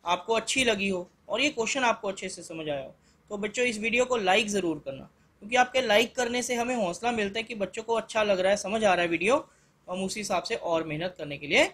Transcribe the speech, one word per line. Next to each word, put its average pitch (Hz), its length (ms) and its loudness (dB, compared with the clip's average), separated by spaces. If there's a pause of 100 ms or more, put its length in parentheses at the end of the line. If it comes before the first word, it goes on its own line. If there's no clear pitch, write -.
आपको 180 280 0
अच्छी 226 300 0
लगी 202 260 2
हो 180 180 -4 (220)
और 226 120 -2
ये 285 100 2
question 240 320 -2
आपको 226 240 2
अच्छे 190 220 -6
से 180 140 -12
समझ 160 260 -8
आया 143 120 -2
हो, 143 120 -14 (380)
तो 208 60 -8
बच्चों 214 280 -2
इस 226 140 0
वीडियो 233 260 2
को 247 140 0
like 208 300 4
ज़रूर 175 360 -2
करना, 135 240 -12 (320)
क्योंकि 214 160 -4
आपके 247 240 4
like 226 340 2
करने 247 280 0
से 247 120 -2
हमें 240 200 0
हौसला 220 360 -2
मिलता 214 280 -2
है 226 40 -4
कि 226 120 -10
बच्चों 202 280 -4
को 226 120 -2
अच्छा 220 280 0
लग 202 160 2
रहा 185 120 4
है, 202 60 4
समझ 214 260 -2
आ 196 100 6
रहा 175 80 2
है 175 80 2
वीडियो, 175 280 2 (520)
हम 185 140 -4
उसी 190 160 -4
हिसाब 196 240 -2
से 226 120 -4
और 165 280 0
मेहनत 160 340 -6
करने 147 200 -8
के 143 100 -12
लिए 233 260 4